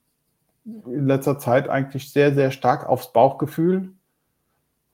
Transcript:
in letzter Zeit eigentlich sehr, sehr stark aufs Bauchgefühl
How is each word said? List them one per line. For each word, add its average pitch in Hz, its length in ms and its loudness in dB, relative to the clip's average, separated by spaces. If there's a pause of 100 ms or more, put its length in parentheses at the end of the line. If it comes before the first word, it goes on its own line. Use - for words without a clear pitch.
(640)
in 143 420 -6
letzter 135 320 0
Zeit 131 300 0
eigentlich 135 420 -6
sehr, 143 220 2
sehr 139 180 2
stark 147 360 -2
aufs - 260 -4
Bauchgefühl 160 800 2 (1000)